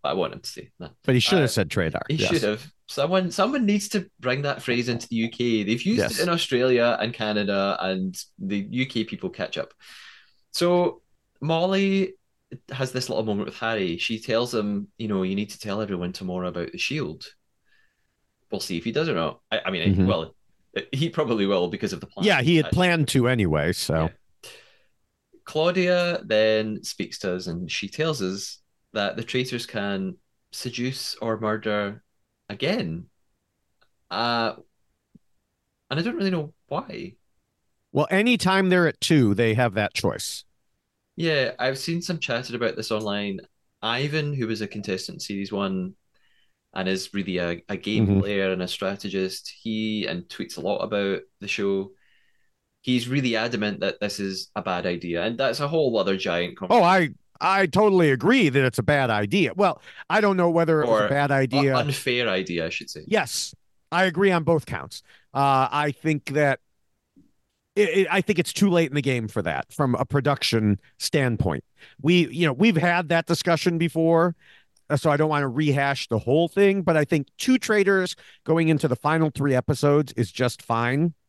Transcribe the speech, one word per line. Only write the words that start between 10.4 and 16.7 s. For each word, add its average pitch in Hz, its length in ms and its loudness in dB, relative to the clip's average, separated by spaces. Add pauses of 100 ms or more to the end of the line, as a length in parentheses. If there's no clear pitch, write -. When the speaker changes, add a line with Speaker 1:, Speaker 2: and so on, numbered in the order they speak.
Speaker 1:
So 175 500 0 (380)
Molly 190 760 0 (580)
has 131 200 -4
this 127 180 -4
little - 140 -2
moment 104 220 -2
with - 120 -12
Harry. 98 400 -2
She 110 200 -4
tells 117 360 -2
him, 104 420 -4
you 113 100 -8
know, 98 160 0
"You 92 120 -2
need 101 160 -4
to - 80 -16
tell 104 240 -6
everyone 92 300 -4
tomorrow 90 360 -6
about 87 240 -8